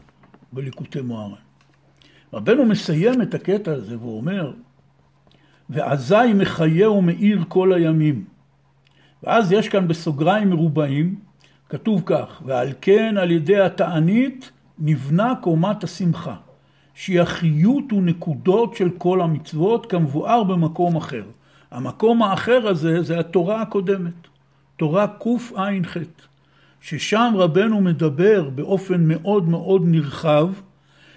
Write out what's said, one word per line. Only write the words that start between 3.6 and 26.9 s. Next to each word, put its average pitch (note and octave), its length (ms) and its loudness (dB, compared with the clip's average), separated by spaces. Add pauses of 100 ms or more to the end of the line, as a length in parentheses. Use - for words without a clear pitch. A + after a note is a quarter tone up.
הזה A#2 260 -8
והוא A2+ 200 -10
אומר, D#3 360 -4 (1160)
"ואזי D3 640 2
מחיה F3 560 2
ומאיר F#3+ 560 2
כל F#3 260 2
הימים." D#3 520 2 (1000)
ואז F#3 280 2
יש G#3+ 180 2
כאן F#3+ 180 0
בסוגריים E3 600 0
מרובעים, D#3 680 0 (540)
כתוב F#3+ 360 -2
כך, C#3+ 400 -4
"ועל C3 360 -4
כן G#3+ 360 2
על F3+ 140 0
ידי E3+ 280 2
התענית F#3 920 0 (280)
נבנה D#3 600 0
קומת F#3 420 0
השמחה, E3 520 -4 (580)
שהיא F3 280 0
החיות E3+ 720 0
ונקודות F3+ 840 0
של F#3 220 0
כל F3+ 240 0
המצוות E3 640 -2
כמבואר E3+ 580 0
במקום F3 520 0
אחר." B2 280 -8 (500)
המקום G#3+ 500 0
האחר A3 440 0
הזה E3 360 0
זה E3 160 -4
התורה F3+ 420 -2
הקודמת, F#3+ 680 -4 (500)
תורה E3+ 300 0
קע"ח, G3+ 920 -4 (840)
ששם A3 540 0